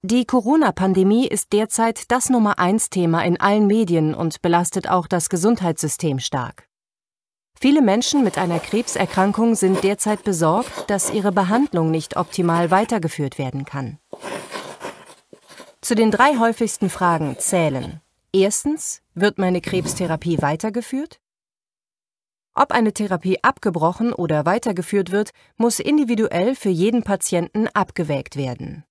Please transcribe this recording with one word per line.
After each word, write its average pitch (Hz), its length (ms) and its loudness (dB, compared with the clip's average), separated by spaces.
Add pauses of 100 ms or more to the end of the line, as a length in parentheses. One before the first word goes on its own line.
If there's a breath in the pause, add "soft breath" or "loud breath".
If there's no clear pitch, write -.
Die 226 220 2
Corona-Pandemie 208 1000 2
ist - 280 -4
derzeit 220 580 0
das 247 200 0
Nummer 220 280 2
eins 190 320 2
Thema 170 340 2
in 175 140 2
allen 208 300 4
Medien 170 440 2
und - 300 -4
belastet 175 460 0
auch 180 180 0
das 175 220 -2
Gesundheitssystem 165 920 0
stark. - 500 -8 (880)
Viele 285 240 4
Menschen 247 440 4
mit 180 140 0
einer 170 200 0
Krebserkrankung 208 960 0
sind 190 300 2
derzeit 208 400 0
besorgt, 175 640 -2
dass 196 200 -2
ihre 202 200 0
Behandlung 185 640 2
nicht 160 240 -4
optimal 170 560 0
weitergeführt 180 680 -2
werden 139 260 -6
kann. 135 360 -10 (1800)
Zu - 140 0
den 220 160 4
drei 247 280 4
häufigsten 226 520 0
Fragen 160 480 0
zählen: 147 600 -2 (320)
Erstens, 208 680 0 (140)
wird 202 240 0
meine 185 220 0
Krebstherapie 170 840 -4
weitergeführt? 220 800 -4 (1300)
Ob - 200 0
eine 220 200 2
Therapie 185 500 -2
abgebrochen 180 680 0
oder 156 320 -2
weitergeführt 190 680 -2
wird, 208 180 -2 (260 soft breath)
muss 226 220 2
individuell 240 800 0
für - 120 -4
jeden 208 360 2
Patienten 196 640 -2
abgewägt - 680 -4
werden 139 560 -8